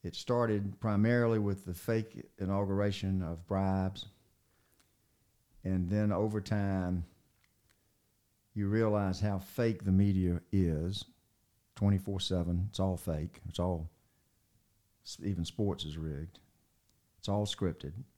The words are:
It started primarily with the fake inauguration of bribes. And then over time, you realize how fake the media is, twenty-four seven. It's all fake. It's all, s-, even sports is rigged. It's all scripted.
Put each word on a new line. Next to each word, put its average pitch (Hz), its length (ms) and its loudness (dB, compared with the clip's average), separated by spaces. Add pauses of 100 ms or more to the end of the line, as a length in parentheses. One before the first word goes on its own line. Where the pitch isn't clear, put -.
It 85 100 -8
started 107 640 0
primarily 113 580 4
with 101 260 0
the 90 100 -6
fake 113 500 -4 (140)
inauguration 98 840 0
of 82 240 -6
bribes. 95 600 0 (1600)
And 92 260 0
then 104 220 2
over 107 280 0
time, 95 640 0 (1500)
you 101 140 0
realize 104 520 2
how 101 200 0
fake 113 440 -2
the 95 80 4
media 95 480 4 (120)
is, 90 520 2 (680)
twenty-four 98 460 2
seven. 90 500 0
It's - 100 -8
all 95 160 0
fake. 82 520 -6
It's - 100 -8
all, 87 320 -2 (1120)
s-, - 200 -16
even 85 200 -2
sports 101 400 -4
is 76 140 -8
rigged. 78 400 -8 (800)
It's - 100 -10
all 104 160 0
scripted. 82 480 -4 (260)